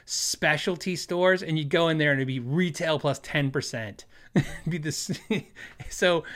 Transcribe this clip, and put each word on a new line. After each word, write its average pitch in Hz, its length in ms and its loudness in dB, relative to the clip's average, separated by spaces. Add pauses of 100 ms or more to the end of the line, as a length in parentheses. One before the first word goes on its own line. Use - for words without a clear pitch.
specialty - 920 0
stores, 180 480 2
and 160 120 0
you'd 151 140 0
go 165 180 6
in 160 100 2
there 151 120 4
and 139 80 4
it'd 135 80 0
be 131 140 -4
retail 156 580 0
plus 139 240 0
ten 139 300 0
percent. 113 520 -6 (300)
<laughs> - 340 0
Be 165 80 -2
this, 160 340 -4 (420)
<laughs> - 380 -16
so, 175 340 2 (120)